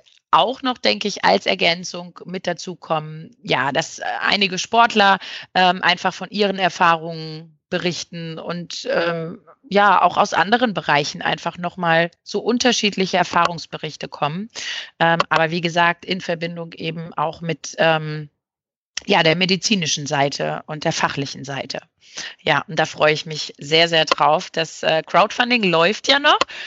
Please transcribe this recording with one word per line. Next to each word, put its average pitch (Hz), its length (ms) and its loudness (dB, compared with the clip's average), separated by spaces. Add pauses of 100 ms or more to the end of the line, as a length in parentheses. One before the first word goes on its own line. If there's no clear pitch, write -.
(300)
auch 202 320 2
noch, 254 160 -4
denke 208 300 -2
ich, - 160 -8
als 190 220 4
Ergänzung 175 760 -4
mit 180 220 -8
dazu 175 280 -6
kommen, 156 680 -6
ja, 143 300 0
dass, - 260 -4
äh, - 60 -10 (160)
einige 190 380 0
Sportler, 196 600 4 (360)
ähm, 185 280 4
einfach 175 300 0
von - 180 -12
ihren 196 280 0
Erfahrungen 165 1000 0 (120)
berichten 165 680 -6
und, - 520 -10
ähm, 170 500 -2 (280)
ja, 196 340 6
auch 180 140 4
aus - 180 2
anderen 220 400 2
Bereichen 156 480 0
einfach 156 360 -4
noch 175 180 -8
mal 170 340 2 (120)
so - 180 -6
unterschiedliche 208 760 0
Erfahrungsberichte 170 920 -2
kommen. 170 400 -6 (520)
Ähm, 165 180 4 (100)
aber 160 220 2
wie 175 100 -2
gesagt, 170 440 0
in 185 160 -4
Verbindung 170 520 -8
eben 165 420 -10
auch 156 260 -4
mit, 165 380 -8
ähm, 156 500 0 (760)
ja, 170 180 4
der 160 140 4
medizinischen 175 680 0
Seite 147 600 -2
und 151 180 -10
der 160 80 0
fachlichen 139 520 -4
Seite. 135 360 -10 (600)
Ja, 151 260 2
und 156 120 -8
da 160 80 4
freue 156 260 2
ich 151 140 -4
mich 151 320 -10
sehr, 160 300 4
sehr 160 160 4
drauf. 156 460 2
Das, - 320 -6
äh, 160 240 2
Crowdfunding 226 580 2
läuft 175 440 2
ja 277 100 4
noch 311 200 4 (280)